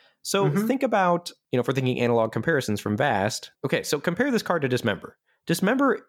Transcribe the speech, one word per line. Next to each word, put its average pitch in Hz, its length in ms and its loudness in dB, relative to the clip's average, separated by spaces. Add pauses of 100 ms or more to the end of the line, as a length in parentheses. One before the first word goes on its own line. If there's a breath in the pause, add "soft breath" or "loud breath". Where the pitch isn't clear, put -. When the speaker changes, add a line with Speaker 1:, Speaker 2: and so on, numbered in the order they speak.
(220 soft breath)
Speaker 1:
So 196 240 0
Speaker 2:
Mm-hmm. 185 220 0
Speaker 1:
think 269 160 0
about, 185 480 2 (200)
you 127 60 0
know, 123 40 2
if - 60 -2
we're 143 60 0
thinking 127 260 0
analog 117 320 2
comparisons 117 480 -2
from 104 160 -2
Vast. 107 560 0 (140)
Okay, 135 180 -2
so 147 160 -2
compare 233 320 -2
this 220 100 0
card 170 200 -2
to 143 60 0
Dismember. 113 500 -2 (280)
Dismember 240 640 0